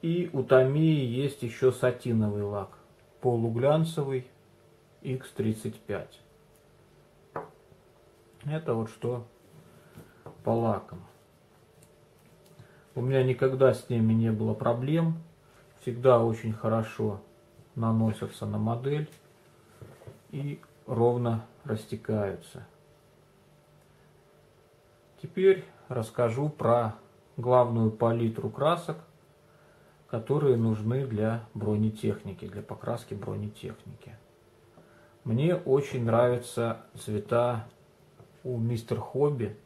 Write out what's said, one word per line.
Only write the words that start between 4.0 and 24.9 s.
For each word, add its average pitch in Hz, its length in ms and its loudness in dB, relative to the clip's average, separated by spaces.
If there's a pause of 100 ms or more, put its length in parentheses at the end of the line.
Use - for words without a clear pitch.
Икс - 300 -6
тридцать - 500 -4
пять. - 400 -10 (2250)
Это 151 300 -4
вот 113 160 -4
что 120 360 -8 (1160)
по - 80 -2
лакам. 113 540 -2 (1900)
У 127 40 -6
меня 131 220 2
никогда 131 500 4
с - 160 -6
ними 113 240 4
не 113 200 2
было 110 220 0
проблем. 147 680 0 (580)
Всегда 120 420 6
очень 113 300 -2
хорошо 110 680 -2 (560)
наносятся 113 680 0
на 104 140 -4
модель 127 500 -2 (1200)
и 143 300 -8 (260)
ровно 120 600 2 (180)
растекаются. 107 1000 -6 (2500)